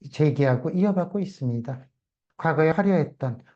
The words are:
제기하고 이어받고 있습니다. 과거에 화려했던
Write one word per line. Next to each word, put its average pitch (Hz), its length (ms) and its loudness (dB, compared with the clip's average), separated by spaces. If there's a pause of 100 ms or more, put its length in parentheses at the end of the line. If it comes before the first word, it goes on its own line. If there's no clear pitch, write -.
(120)
제기하고 135 600 2
이어받고 185 480 0
있습니다. 131 680 -6 (500)
과거에 160 360 2
화려했던 160 680 0 (140)